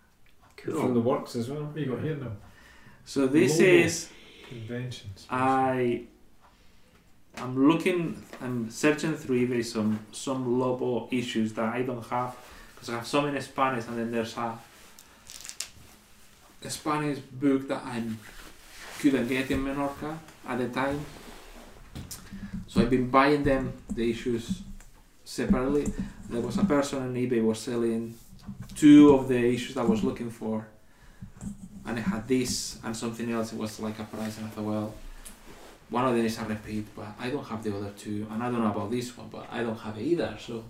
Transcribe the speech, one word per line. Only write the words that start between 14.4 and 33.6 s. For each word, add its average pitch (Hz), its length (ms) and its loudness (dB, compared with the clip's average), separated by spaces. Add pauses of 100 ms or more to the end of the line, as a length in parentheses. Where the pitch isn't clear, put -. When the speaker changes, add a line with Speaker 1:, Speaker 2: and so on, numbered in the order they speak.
Speaker 4:
a 131 60 -12
Spanish 151 500 -2
book 135 480 0
that 135 180 -4
I 117 180 -4 (960)
couldn't 131 280 4
get 131 240 0
in 135 120 0
Menorca 143 540 -4 (300)
at 123 100 -4
the 123 120 -2
time. 139 300 -2 (1700)
So - 140 2
I've 117 80 2
been 123 200 2
buying 139 340 6
them, 131 300 2 (200)
the 113 160 0
issues, 113 520 -2 (640)
separately. 135 680 2 (380)
There 117 120 -4
was 120 160 -4
a - 80 4
person 139 380 2
on 127 100 -4
eBay 120 300 2
was 110 160 2
selling 117 560 -2 (600)
two 147 380 12
of 127 140 4
the 127 100 4 (160)
issues - 240 -4
I 120 60 0
was 214 200 4
looking 120 260 -2
for, 110 380 -4 (1160)
and 117 140 -4
it - 20 -4
had 107 260 -2
this 127 560 0
and 113 140 -6
something 117 340 -4
else. 113 220 -2
It 113 60 -8
was, 107 200 -6